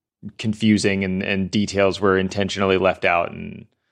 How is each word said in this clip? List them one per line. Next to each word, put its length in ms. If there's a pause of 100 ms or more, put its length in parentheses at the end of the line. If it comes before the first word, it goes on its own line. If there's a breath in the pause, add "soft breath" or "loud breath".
(380)
confusing 640
and, 180
and 280
details 500
were 160
intentionally 600
left 260
out. 260
And, 360 (260)